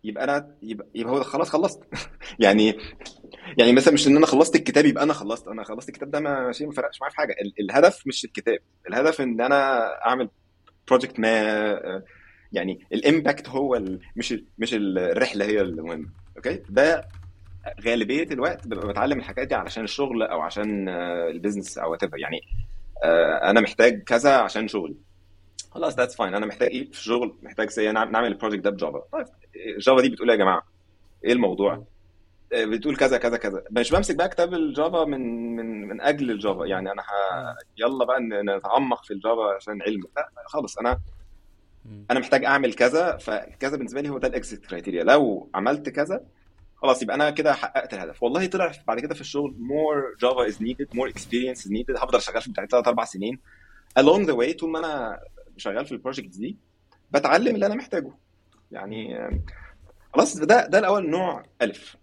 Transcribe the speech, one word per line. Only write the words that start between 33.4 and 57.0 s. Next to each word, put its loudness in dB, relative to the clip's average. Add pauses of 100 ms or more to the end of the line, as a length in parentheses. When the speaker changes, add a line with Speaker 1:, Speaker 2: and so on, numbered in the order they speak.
Speaker 1:
مش 0
بمسك 2
بقى 0
كتاب 0
الجافا 0
من، -6
من، -8
من -10
اجل 0
الجافا، -2
يعني -4
انا -8
ه-، -4
Speaker 2:
مم. -10 (220)
Speaker 1:
يلا 0
بقى 0
ن-، -4
نتعمق 0
في -10
الجافا 0
عشان -10
علم. -4 (140)
لا -6 (160)
خالص، -8
انا، 0 (840)
Speaker 2:
مم. -18
Speaker 1:
انا 2
محتاج 2
اعمل 2
كذا، 2
فكذا -6
بالنسبه -6
لي -4
هو -6
ده -2
الاكزيت -6
criteria. -6
لو 4
عملت -2
كذا، -4 (520)
خلاص، 2
يبقى -4
انا 2
كده 2
حققت -4
الهدف. -8
والله 0
طلع -2 (160)
بعد -2
كده -6
في -16
الشغل -6
more -2
Java 2
is -10
needed, -6
more -2
experience -6
is -8
needed، -4
هفضل 2
شغال -4
في -12
بتاعتي -6
تلات 4
اربع 2
سنين. -8 (600)
Along 6
the 2
way، 0
طول -4
ما -4
انا -6 (380)
شغال -4
في -12
البروجكت -10
دي، -10 (540)